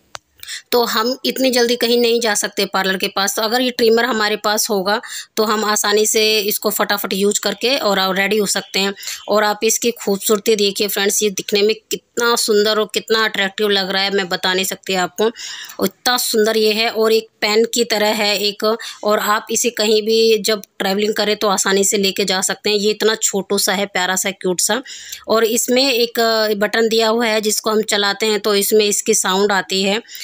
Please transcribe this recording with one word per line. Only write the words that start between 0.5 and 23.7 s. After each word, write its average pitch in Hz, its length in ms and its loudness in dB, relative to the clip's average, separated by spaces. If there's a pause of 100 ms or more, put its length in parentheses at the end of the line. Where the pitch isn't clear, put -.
तो 233 120 4
हम 226 320 -2 (100)
इतनी 254 260 0
जल्दी 240 240 2
कहीं 240 220 2
नहीं 233 240 2
जा 214 140 0
सकते 202 300 -2
पार्लर 190 320 -2
के 196 100 -2
पास। 196 280 -2
तो 220 60 -4
अगर 226 200 0
ये 254 100 0
ट्रिमर 233 340 4
हमारे 214 300 0
पास 214 340 -2
होगा 202 300 0 (380)
तो 214 60 2
हम 214 220 0
आसानी 208 400 0
से 214 340 2
इसको 208 300 -2
फटाफट 202 440 -2
यूज़ 202 260 0
करके 233 380 -2
और 190 380 0
रेडी 196 220 0
हो 208 80 2
सकते - 340 -4
हैं। 196 140 0 (360)
और 214 140 4
आप 208 200 0
इसकी 226 300 0
खूबसूरती 208 640 0
देखिए 202 320 0
फ्रेंड्स, 202 360 0
ये 208 60 2
दिखने 202 320 -2
में 214 140 2 (160)
कितना 233 440 -2
सुंदर 214 440 2
और 208 140 -2
कितना 220 300 0
अट्रैक्टिव 208 460 -2
लग 196 200 0
रहा 190 120 -2
है, 196 140 -2
मैं 190 140 -2
बता 185 240 -2
नहीं 190 120 0
सकती - 300 -6
आपको, 185 320 0 (580)
इतना 247 320 -2
सुंदर 220 400 0
ये 214 160 4
है। 226 160 0
और 220 240 2
एक 220 140 0 (140)
पेन 214 320 4
की 233 100 0
तरह 214 300 2
है 208 260 0
एक, 202 240 -4 (400)
और 208 160 2
आप 208 320 0
इसे 226 180 0
कहीं 214 320 2
भी 226 360 4
जब 202 240 -2 (180)
ट्रैवलिंग 208 340 0
करें 208 220 0
तो 214 120 -2
आसानी 196 360 2
से 208 140 2
लेके 196 280 0
जा 190 160 0
सकते - 280 -4
हैं। 208 80 2
ये 202 140 0
इतना 214 240 0
छोटू 196 420 -2
सा 196 160 0